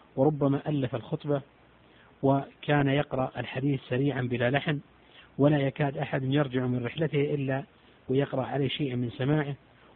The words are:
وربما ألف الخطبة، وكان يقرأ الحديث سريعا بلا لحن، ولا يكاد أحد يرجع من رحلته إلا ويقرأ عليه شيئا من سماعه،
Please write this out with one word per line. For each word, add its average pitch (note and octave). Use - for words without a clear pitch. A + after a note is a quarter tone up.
وربما C#3+
ألف C#3
الخطبة، C#3+
وكان C#3
يقرأ C3+
الحديث C3
سريعا C3
بلا A#2+
لحن، C#3+
ولا D3
يكاد C#3
أحد D3
يرجع C3
من B2
رحلته D3
إلا C3+
ويقرأ C3+
عليه C3
شيئا B2+
من A#2+
سماعه، C#3+